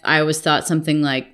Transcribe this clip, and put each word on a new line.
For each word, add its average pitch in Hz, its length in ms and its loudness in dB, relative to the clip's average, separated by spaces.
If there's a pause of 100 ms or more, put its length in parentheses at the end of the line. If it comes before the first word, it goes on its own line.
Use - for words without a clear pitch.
I 151 160 2
always 156 180 0
thought 151 260 0
something 156 360 0
like, 131 320 -2